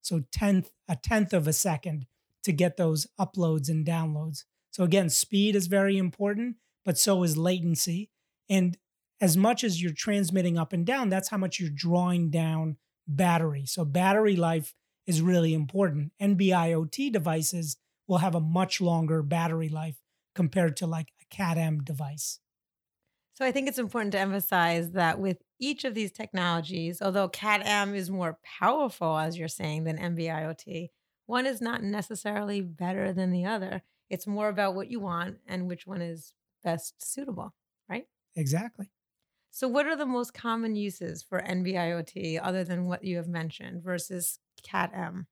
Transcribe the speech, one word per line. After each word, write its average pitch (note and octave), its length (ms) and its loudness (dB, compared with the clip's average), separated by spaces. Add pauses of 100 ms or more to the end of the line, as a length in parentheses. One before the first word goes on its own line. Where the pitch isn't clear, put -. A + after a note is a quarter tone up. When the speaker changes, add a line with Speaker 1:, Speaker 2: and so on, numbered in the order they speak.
Speaker 1:
So D#3+ 280 -2
tenth, G3 380 2 (180)
a E3+ 80 0
tenth G#3+ 380 0
of D#3+ 140 2
a D#3 60 2
second D3+ 520 -2 (380)
to G3 80 0
get E3+ 260 2
those D#3+ 300 0 (120)
uploads D#3+ 480 0
and D#3 160 0
downloads. D#3+ 600 -4 (260)
So - 140 -2
again, F3+ 260 4
speed G3+ 460 2
is F#3+ 100 2
very G3 320 4
important, G3+ 600 -2 (280)
but F3 140 0
so F#3+ 240 4
is D#3+ 120 2
latency. E3+ 760 0 (360)
And F3+ 300 2 (420)
as F3 160 4
much G#3+ 280 4
as F3+ 180 0
you're F3 100 -2
transmitting F3+ 640 2
up E3 160 0
and E3+ 140 0
down, B3 240 0
that's F#3+ 200 0
how G#3+ 80 -4
much F#3+ 220 -2
you're E3+ 120 -2
drawing F3 580 2
down D#3+ 480 0 (300)
battery. D#3+ 580 2
So E3+ 180 -4
battery F#3+ 520 4
life E3 400 0 (320)
is E3 140 2
really E3+ 320 6
important. D#3 680 0
N G3+ 160 4
B F#3 180 6
I E3+ 200 4
O D#3+ 120 2
T C4+ 240 -2
devices D#3+ 680 0 (300)
will F3 120 4
have F3 160 2
a F3 40 2
much E3+ 400 0
longer E3 440 2
battery E3 460 0
life D#3 280 -6 (380)
compared E3+ 420 2
to, F3+ 100 -2
like, E3 240 -4 (100)
a - 40 -20 (100)
Cat E3+ 220 0
M D#3 260 0
device. D3 560 -8 (960)
Speaker 2:
So - 80 -4
I B3+ 80 2
think C4+ 160 0
it's C4 120 -4
important G#3+ 320 -2
to G3 80 0
emphasize F3 720 2
that F3 280 2
with F#3+ 180 -2 (220)
each C4+ 260 -6
of A#3 100 -4
these G#3+ 160 -4
technologies, F3 920 -4
although G3 260 2
Cat G#3 380 0
M G3+ 300 2
is F#3 160 -4
more F3 260 -4 (220)
powerful, G3+ 580 2
as D#3+ 200 -2
you're E3 100 -6
saying, D#3 360 -6
than D#3+ 140 -2
N E3+ 180 -4
B E3 140 -2
I D#3+ 160 -4
O D#3+ 80 -6
T, E3+ 380 -10 (340)
one B3 200 -2
is C4+ 140 -2
not A#3 240 -4
necessarily G#3 800 -4
better F#3 500 -4
than F#3 200 0
the F3+ 140 0
other. F#3+ 360 -4 (280)
It's - 180 -8
more G#3 220 -2
about G3 260 0
what G3 160 -8
you A#3+ 80 -6
want F3+ 380 -6 (100)
and F3+ 200 -6
which F3 200 -10
one F3 140 -8
is E3 320 -10 (300)
best - 400 -6
suitable, G#3+ 520 -10 (340)
right? - 160 -8 (300)
Speaker 1:
Exactly. E3+ 560 -4 (580)
Speaker 2:
So - 180 -6
what C#4 200 2
are D#4+ 80 0
the D4 100 -4
most B3 280 -4
common A3+ 420 -4
uses F3+ 480 -8
for F3+ 160 -4
N F#3 240 -2
B F#3+ 120 -2
I E3+ 160 0
O E3+ 100 -4
T E3 380 -6
other F#3 240 -2
than F3 220 -4
what F3+ 180 -4
you F#3 140 -4
have E3 100 -6
mentioned E3+ 560 -8
versus F3+ 560 -6 (220)
CAT F#3 320 -4
M? F3+ 380 -8